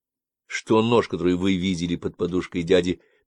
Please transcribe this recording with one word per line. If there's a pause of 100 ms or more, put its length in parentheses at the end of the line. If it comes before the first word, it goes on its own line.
(460)
что
нож,
который
вы
видели
под
подушкой
дяди, (260)